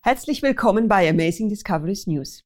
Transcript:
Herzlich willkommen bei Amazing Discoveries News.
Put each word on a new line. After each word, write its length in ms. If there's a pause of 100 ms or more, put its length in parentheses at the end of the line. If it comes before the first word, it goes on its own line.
Herzlich 320
willkommen 460
bei 200
Amazing 420
Discoveries 580
News. 380